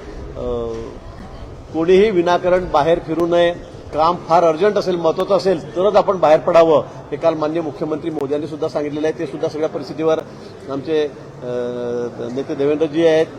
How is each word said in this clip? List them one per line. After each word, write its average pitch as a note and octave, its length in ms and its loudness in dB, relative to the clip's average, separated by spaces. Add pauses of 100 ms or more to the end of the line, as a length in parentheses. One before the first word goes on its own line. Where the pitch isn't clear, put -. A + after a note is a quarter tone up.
(380)
अ, A#2+ 300 -6 (1080)
कोणीही F#3 380 6
विनाकारण F3 600 2
बाहेर D#3 360 4
फिरू E3 200 0
नये. E3+ 260 4 (400)
काम D#3+ 220 2
फार E3+ 280 4
अर्जंट E3+ 340 4
असेल, F#3 180 0
महत्त्वाचं E3+ 420 0
असेल, F3 380 -2
तरच F#3+ 200 2
आपण F#3+ 220 4
बाहेर D#3 220 6
पडावं, E3 440 6 (280)
हे D3 40 -6
काल D#3+ 180 2
माननीय D#3 280 -2
मुख्यमंत्री D#3 480 -4
मोदी C#3+ 240 -4
यांनी D3 140 -4
सुद्धा D#3 200 -6
सांगितलेलं D3+ 400 -4
आहे. D#3 120 -2
ते E3 60 -4
सुद्धा D3+ 220 -6
सगळ्या D#3 220 -2
परिस्थितीवर D#3 500 -2 (520)
आमचे, D3+ 320 0 (400)
अ, B2 40 -8 (880)
नेते C#3 200 -4
देवेंद्रजी D3+ 500 0
आहेत D#3+ 220 4 (120)